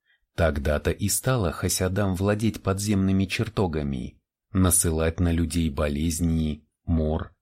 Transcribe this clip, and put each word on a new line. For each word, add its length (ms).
Тогда-то 560
и 160
стала 420
Хасядам 640
владеть 480
подземными 600
чертогами, 960
насылать 680
на 100
людей 400
болезни, 960
мор 580